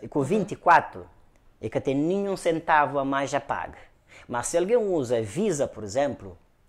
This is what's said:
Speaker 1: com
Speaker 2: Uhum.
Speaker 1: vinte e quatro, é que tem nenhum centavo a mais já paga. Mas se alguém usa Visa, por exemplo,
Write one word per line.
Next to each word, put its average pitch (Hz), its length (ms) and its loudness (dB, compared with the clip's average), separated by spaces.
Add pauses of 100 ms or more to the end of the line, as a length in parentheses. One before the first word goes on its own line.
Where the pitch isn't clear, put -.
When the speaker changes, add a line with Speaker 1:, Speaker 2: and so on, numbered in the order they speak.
Speaker 1:
com 151 100 -2
Speaker 2:
Uhum. 135 60 2
Speaker 1:
vinte 190 260 0
e 135 40 -6
quatro, 143 520 4 (520)
é 110 80 -6
que 127 140 -2
tem 135 140 0
nenhum 190 420 0
centavo 156 640 2
a 135 40 0
mais 139 260 -2
já 139 120 -2
paga. - 380 -8 (500)
Mas 123 180 -4
se 170 100 -2
alguém 190 200 2
usa 147 440 0
Visa, 143 460 0
por 107 160 -12
exemplo, 104 540 -4 (320)